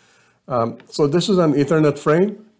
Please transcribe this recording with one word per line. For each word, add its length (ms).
Um, 300
so 160
this 220
is 100
an 140
Ethernet 440
frame 480